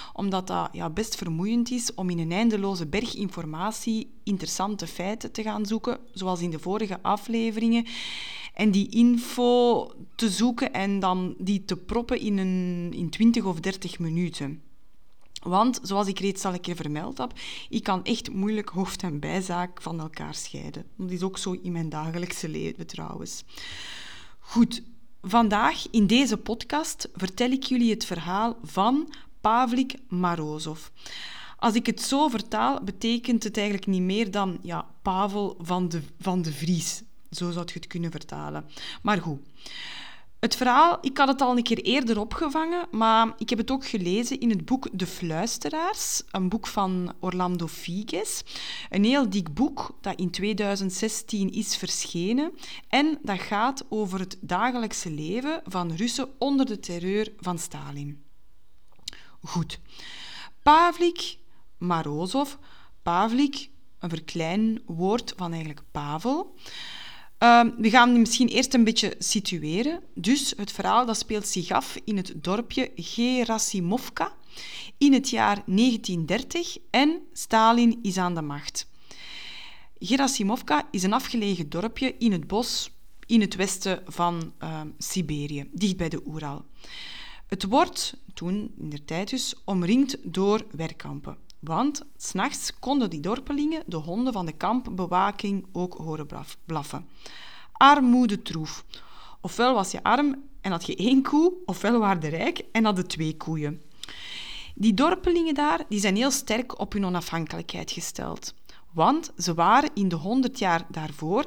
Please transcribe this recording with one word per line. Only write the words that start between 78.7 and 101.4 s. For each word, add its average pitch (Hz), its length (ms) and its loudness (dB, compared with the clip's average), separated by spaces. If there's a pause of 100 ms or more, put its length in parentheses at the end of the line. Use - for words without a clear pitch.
Gerasimovka 262 920 2
is 180 120 -2
een 190 100 2
afgelegen 202 560 0
dorpje 220 500 -2
in 226 140 4
het 170 140 0
bos - 440 -2 (360)
in 226 140 6
het 202 140 2
westen 190 520 0
van, 170 520 0
ehm, 156 300 -8 (100)
Siberië, 147 720 -4
dicht 185 240 0
bij 170 120 -2
de 160 180 -6
Oeral. 151 380 -8 (840)
Het 190 180 -6
wordt, 277 520 2 (180)
toen 202 440 -4
in 151 120 -8
der 147 140 -10
tijd 170 260 -4
dus, 254 240 -2 (100)
omringd 202 580 4
door 202 480 2
werkkampen. 147 680 -8 (240)
Want 202 400 0 (140)
's - 160 -8
nachts - 460 -4
konden 247 320 2
die 160 100 -6
dorpelingen 285 640 -2
de 175 100 -4
honden 185 360 -2
van 190 140 -2
de 156 60 -4
kampbewaking 196 1200 0
ook 180 220 -4
horen 156 320 -8
blaf-, - 380 -12
blaffen. 151 440 -6 (640)
Armoedetroef. 247 1120 6 (560)
Ofwel 240 340 2
was 190 160 0
je - 120 -6
arm 269 400 4 (180)
en 196 100 -2
had 175 160 -2
je - 100 -4
één 262 260 6
koe, 320 300 6 (120)